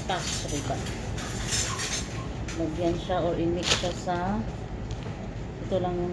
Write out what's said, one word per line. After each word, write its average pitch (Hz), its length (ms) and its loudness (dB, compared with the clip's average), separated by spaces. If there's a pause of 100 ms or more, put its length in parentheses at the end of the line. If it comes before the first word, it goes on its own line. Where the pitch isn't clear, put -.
tashriba. 147 720 0 (1800)
Lagyan 170 400 2
siya 180 240 2
or 170 160 4
i-mix 170 400 4
siya 175 160 0
sa 180 400 0 (1300)
ito - 180 2
lang 180 160 2 (160)